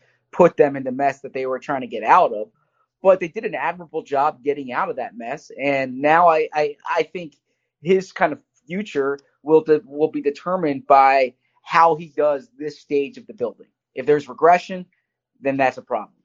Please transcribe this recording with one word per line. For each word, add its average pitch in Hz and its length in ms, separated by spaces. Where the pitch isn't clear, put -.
put 170 260
them 143 200
in 135 80
the 127 80
mess 139 300
that 123 100
they 131 140
were 131 120
trying 139 220
to 127 80
get 107 160
out 147 280
of. 107 180
But 185 160
they 180 100
did 220 160
an 175 100
admirable 160 480
job 139 420
getting 139 280
out 170 180
of 139 60
that 107 200
mess. 120 340
And 135 400
now 160 280
I, 160 260
I, 151 220
I 165 140
think 160 320
his 185 300
kind 165 200
of 139 80
future 143 520
will 156 180
de-, 156 240
will 147 260
be 147 120
determined 143 640
by 135 480
how 165 320
he 165 140
does 147 400
this 147 220
stage 139 380
of 113 80
the 113 80
building. 107 340
If 127 120
there's 147 220
regression, 180 580
then 135 160
that's 131 220
a 123 40
problem. 110 420